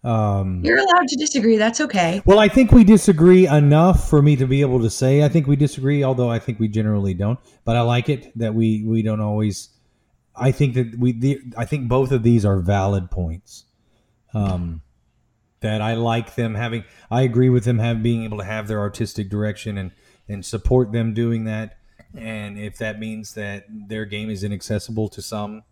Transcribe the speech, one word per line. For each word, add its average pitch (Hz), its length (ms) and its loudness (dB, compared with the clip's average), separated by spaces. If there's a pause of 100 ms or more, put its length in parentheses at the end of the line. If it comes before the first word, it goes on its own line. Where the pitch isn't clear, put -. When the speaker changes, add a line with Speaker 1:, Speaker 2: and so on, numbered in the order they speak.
Speaker 1:
Um, 98 600 -2
Speaker 2:
You're - 160 2
allowed 359 300 2
to 294 80 -6
disagree. 226 400 0
That's 226 240 0
okay. 190 440 -2
Speaker 1:
Well, 202 140 6
I 214 80 6
think 247 240 4
we 233 120 10
disagree 185 640 8
enough 151 640 4
for 151 120 6
me 147 160 6
to 131 100 0
be 139 140 2
able 127 180 0
to 113 100 0
say 139 340 2
I 147 40 2
think 156 200 0
we 143 100 4
disagree, 139 460 0
although 123 260 0
I 117 100 -2
think 107 200 -8
we 110 100 -2
generally 104 440 -2
don't. 101 260 -4 (260)
But 117 100 0
I 120 60 0
like 120 260 0
it 139 300 -6
that 110 160 -4
we, 110 300 0
we 110 180 -2
don't 107 180 -2
always. 107 500 -4 (680)
I 131 160 0
think 131 240 -2
that 117 220 -4
we, 123 160 0
the, 131 280 -2 (160)
I 120 80 -6
think 131 240 -6
both 131 220 0
of 120 120 -2
these 117 220 4
are 98 140 2
valid 98 520 -2
points. 85 540 -8 (680)
Um, 90 480 -4 (800)
that 107 200 -4
I 113 140 -2
like 117 400 -4
them 113 200 -4
having. 113 300 -6 (240)
I 127 140 0
agree 127 260 2
with 123 160 2
them 120 140 0
have, 113 240 -2
being 117 200 -2
able 107 140 -10
to 101 60 -10
have 107 240 -8
their 107 120 -4
artistic 101 500 -6
direction 104 480 -6
and, 92 140 -10 (380)
and 101 160 -12
support 120 460 0
them 113 220 -2
doing 117 320 -2
that. 110 320 -10 (380)
And 107 440 -12
if 104 180 -12
that 107 220 -8
means 110 340 -12
that 101 340 -10
their 107 380 -12
game 104 240 -10
is 98 140 -8
inaccessible 104 680 -6
to - 120 -16
some 107 500 -12